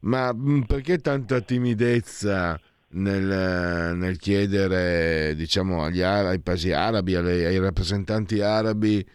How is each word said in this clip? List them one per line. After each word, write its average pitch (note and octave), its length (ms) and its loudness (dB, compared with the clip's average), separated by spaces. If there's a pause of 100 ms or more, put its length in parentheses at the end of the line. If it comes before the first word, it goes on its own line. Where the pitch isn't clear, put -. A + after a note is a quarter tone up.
ma, B2+ 320 0
mm, C#3 300 2
perché C#3+ 340 0
tanta C3+ 440 0
timidezza G#2+ 1200 0 (300)
nel, F#2 1040 0
nel F2+ 240 -2
chiedere, F2+ 1160 0
diciamo, E2+ 480 -2
agli F2 180 -2
ara-, G2 280 2
ai F#2 120 -2
paesi F2 300 -2
arabi, F#2 440 0
alle, F2 300 0
ai F#2 120 0
rappresentanti G2 840 -2
arabi G#2+ 720 2